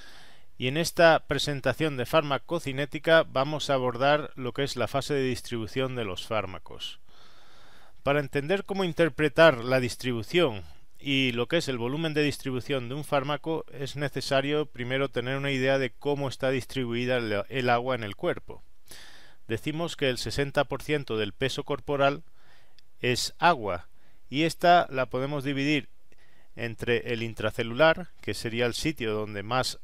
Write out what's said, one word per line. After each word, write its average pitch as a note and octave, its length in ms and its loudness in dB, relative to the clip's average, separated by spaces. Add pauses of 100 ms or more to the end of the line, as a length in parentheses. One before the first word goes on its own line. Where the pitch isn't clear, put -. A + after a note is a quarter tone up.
(580)
y B2 120 -2
en C#3 80 0
esta E3 500 6
presentación C#3+ 720 0
de A#2+ 80 0
farmacocinética D3 1160 2
vamos C#3 460 0
a C#3+ 40 4
abordar C3 640 2
lo B2 180 -4
que C#3 100 0
es C#3 140 -4
la A2+ 100 2
fase C#3 260 0
de C#3 100 2
distribución B2+ 760 -2
de A#2 80 -2
los F#2 200 -6
fármacos. - 760 -6 (1000)
Para C#3+ 200 2
entender D3 420 0
cómo G3 220 -2
interpretar D#3 800 6
la C3 160 4
distribución A#2+ 800 0 (340)
y C3+ 360 2
lo A#2 160 0
que E3 80 2
es E3 100 0
el C3 100 -2
volumen D3 360 -2
de D3+ 100 4
distribución C3 640 -2
de B2 80 -6
un D3+ 80 -6
fármaco, C#3+ 680 0
es C3+ 280 -8
necesario C#3+ 680 0
primero C3 420 -2
tener B2+ 260 -2
una C#3 160 -2
idea C3+ 280 2
de C3 100 0
cómo C#3+ 400 -2
está C3 200 -2
distribuida B2 680 0
el, G#2 320 0
el B2 200 0
agua B2 260 4
en A2+ 100 -4
el G2+ 100 -6
cuerpo. - 480 -4 (840)
Decimos D3+ 480 -4
que C#3 100 2
el B2+ 100 2
sesenta C#3 460 0
por C3+ 180 -4
ciento C#3+ 360 0
del G#2 160 0
peso C3+ 320 -2
corporal C#3+ 580 2 (800)
es A#2+ 360 2
agua, A2+ 520 2 (400)
y C#3+ 140 0
esta F3 460 6
la C3 180 0
podemos C3+ 360 -2
dividir C#3 460 0 (680)
entre A#2 560 0
el A2+ 100 -2
intracelular, A#2 880 2 (100)
que - 140 -4
sería A#2 320 -2
el A#2 80 0
sitio B2 400 -2
donde G#2+ 280 -4
más B2 420 -2